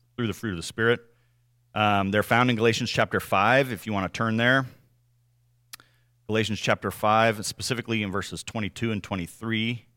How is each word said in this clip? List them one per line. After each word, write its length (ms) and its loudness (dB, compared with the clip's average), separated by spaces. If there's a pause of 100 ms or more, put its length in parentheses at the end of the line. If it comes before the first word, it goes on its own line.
(160)
through 100 -2
the 60 -2
fruit 180 -8
of 60 -4
the 80 -8
Spirit. 360 0 (720)
Um, 380 2
they're 140 2
found 260 4
in 60 0
Galatians 340 2
chapter 300 0
five, 500 2
if 160 -10
you 60 -4
wanna 160 -2
turn 300 -2
there. 280 2 (1600)
Galatians 320 0
chapter 320 0
five, 560 2
specifically 560 -4
in 80 -4
verses 320 -6
twenty-two 480 -6
and 140 -4
twenty-three. 800 -6 (120)